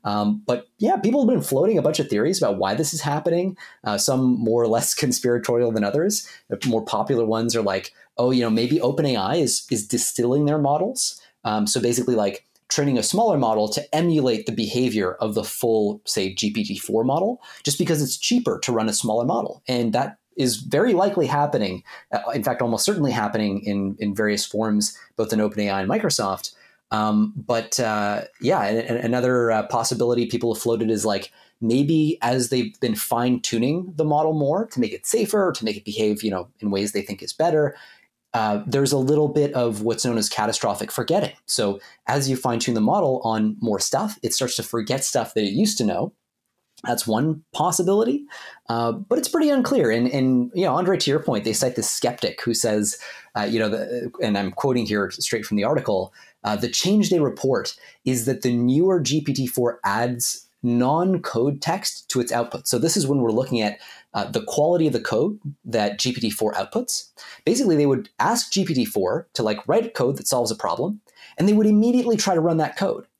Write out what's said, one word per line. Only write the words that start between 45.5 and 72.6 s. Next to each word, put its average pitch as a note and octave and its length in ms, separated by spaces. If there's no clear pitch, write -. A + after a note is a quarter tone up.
used G#3 240
to A#2 60
know. F#2+ 280
That's A#2+ 220
one D3 360
possibility, G3+ 720
uh, - 240
but G#3+ 260
it's B3+ 100
pretty D#4 200
unclear. B3 420
And, A#2 180
and, C3 460
you - 120
know, C3 80
Andre, F3+ 240
to - 120
your D3 80
point, A2+ 260
they G#2+ 100
cite B2+ 200
this - 160
skeptic - 520
who A#2+ 100
says, G#2+ 460
uh, G#2 100
you A2 140
know, G#2+ 120
the, A#2+ 420
and G#2+ 140
I'm G2 160
quoting B2 320
here G2+ 260
straight - 360
from G#2+ 100
the G2+ 80
article, A2 480
uh, G#2+ 100
"The G#2 140
change F#3+ 400
they F3+ 100
report C3 560
is B2 220
that C3 160
the A#2+ 120
newer D3+ 460
G C#3+ 220
P D3 100
T C3+ 140
four A#2+ 380
adds A#2+ 600
non-code C#3+ 1000
text - 480
to B2+ 100
its A#2+ 100
output." - 380
So B2 100
this D#3+ 180
is D#3 100
when C#3 140
we're A#2 100
looking A#2+ 320
at, G#2 160
uh, - 180
the G#2+ 140
quality D#3+ 420
of C#3+ 60
the A2+ 80
code E3+ 400
that G#2 340
G B2+ 140
P - 80
T G#2+ 100
four G#2+ 220
outputs. - 560
Basically, A3 320
they D3 100
would B2+ 320
ask G#3+ 340
G G3 120
P E3+ 100
T B2 100
four G#2 480
to, B2 100
like, G#2+ 240
write A3+ 280
code C3+ 240
that - 100
solves A#2+ 220
a G#2+ 60
problem, C#3 440
and F3+ 100
they G#3+ 60
would G#3+ 120
immediately A#3 520
try F#3+ 160
to D#3+ 60
run E3 180
that D#3 180